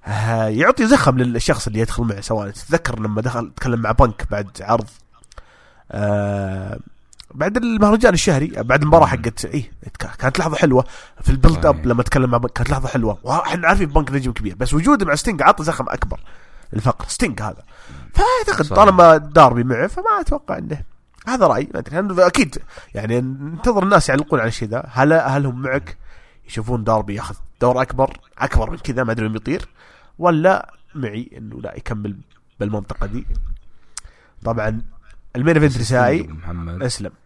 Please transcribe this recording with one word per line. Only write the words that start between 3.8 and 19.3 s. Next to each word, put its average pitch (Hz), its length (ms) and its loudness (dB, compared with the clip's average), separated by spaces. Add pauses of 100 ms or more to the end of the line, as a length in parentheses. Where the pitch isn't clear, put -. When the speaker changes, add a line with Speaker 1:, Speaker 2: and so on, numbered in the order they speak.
Speaker 1:
مع 110 120 -2
بانك 117 380 2
بعد 104 200 -6 (100)
عرض، 113 260 -2 (1040)
آه، 101 880 -4 (560)
بعد 165 220 -2
المهرجان 220 580 6
الشهري، 156 320 2
بعد 123 360 0
المباراة 151 220 8
Speaker 2:
مم. 123 60 2
Speaker 1:
حقت، 117 340 -4
إيه، 123 260 -6 (280)
ك-، - 200 -10
كانت 127 200 -2
لحظة 160 180 -2
حلوة 127 280 4 (360)
في - 100 2
البيلد 147 360 6
أب 143 80 6
Speaker 2:
صحيح. - 120 -4
Speaker 1:
لما 123 160 2
تكلم 170 280 2
مع 120 80 2
بانك، 120 140 -2
كانت 120 180 -4
لحظة 131 180 -2
حلوة. 110 340 -2
وإحنا 165 460 -2
عارفين 190 200 2
بانك 143 240 0
نجم 127 200 -2
كبير، - 240 -6
بس 123 180 -2
وجوده 196 320 2
مع 147 80 0
ستينج 165 280 -2
عطى 175 220 4
زخم 151 240 -4
أكبر - 320 -6 (540)
الفقر 113 340 -2
ستينج - 340 -4
هذا. 107 200 -10 (520)
فأعتقد 427 500 2
Speaker 2:
صحيح. - 120 -2
Speaker 1:
طالما 180 400 10
Darby 147 480 6